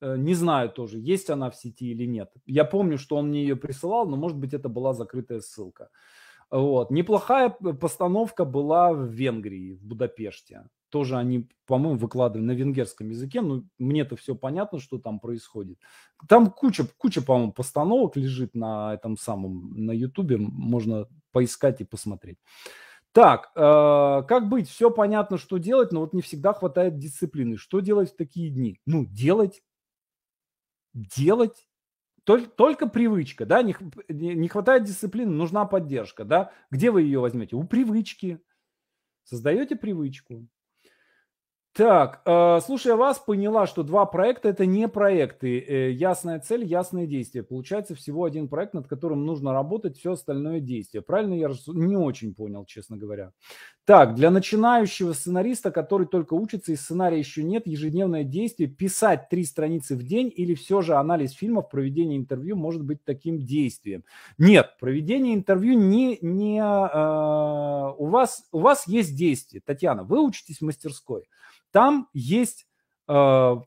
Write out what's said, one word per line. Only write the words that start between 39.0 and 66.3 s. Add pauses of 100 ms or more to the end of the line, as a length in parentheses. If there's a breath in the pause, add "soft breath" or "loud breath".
Создаете
привычку. (1300)
Так,
э,
слушая
вас,
поняла,
что
два
проекта —
это
не
проекты.
Э,
ясная
цель,
ясные
действия.
Получается
всего
один
проект,
над
которым
нужно
работать,
все
остальное —
действие.
Правильно
я
рассу-,
не
очень
понял,
честно
говоря. (560 loud breath)
Так,
для
начинающего
сценариста,
который
только
учится
и
сценария
еще
нет,
ежедневное
действие,
писать
три
страницы
в
день
или
все
же
анализ
фильмов,
проведение
интервью
может
быть
таким
действием? (340 loud breath)
Нет,
проведение
интервью
не,
не,